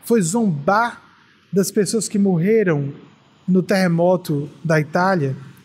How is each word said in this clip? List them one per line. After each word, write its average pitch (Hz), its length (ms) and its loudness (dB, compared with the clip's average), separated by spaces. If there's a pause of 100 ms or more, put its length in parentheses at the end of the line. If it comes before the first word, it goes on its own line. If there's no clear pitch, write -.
Foi 226 180 2
zombar 190 800 0 (500)
das 185 200 0
pessoas 214 360 -2
que 214 120 -4
morreram 180 760 2 (540)
no 185 160 2
terremoto 175 840 0 (140)
da 160 160 2
Itália 156 560 0 (300)